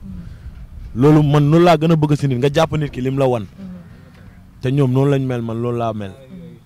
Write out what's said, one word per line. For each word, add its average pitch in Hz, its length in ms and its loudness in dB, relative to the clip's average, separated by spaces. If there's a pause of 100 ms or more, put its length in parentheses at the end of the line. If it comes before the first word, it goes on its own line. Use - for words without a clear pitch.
(960)
Loolu 151 280 6
man 147 200 4
noonu 165 220 4
laa 170 120 6
gën 165 140 2
a 165 40 4
bëgg 151 200 2
si 143 120 -2
nit, 127 100 0
nga 135 140 2
jàpp 160 260 0
nit 147 120 -4
ki 127 120 -10
lim 131 180 -4
la 135 80 2
wan. 117 180 0 (1160)
Te 131 100 -2
ñoom 135 200 2
noonu 135 200 2
lañ 139 140 0
mel, 123 160 -4
man 113 200 -6
loolu 120 160 -4
laa 117 160 -4
mel. 101 180 -10 (540)